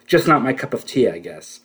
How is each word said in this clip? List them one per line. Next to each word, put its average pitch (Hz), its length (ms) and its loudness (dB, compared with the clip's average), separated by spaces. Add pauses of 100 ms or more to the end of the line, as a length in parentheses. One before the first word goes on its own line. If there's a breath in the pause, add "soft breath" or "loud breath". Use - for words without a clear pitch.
Just 170 200 2
not 147 160 4
my 131 100 -2
cup - 220 -6
of 113 100 -8
tea, 117 240 0
I 85 100 -6
guess." 85 460 -18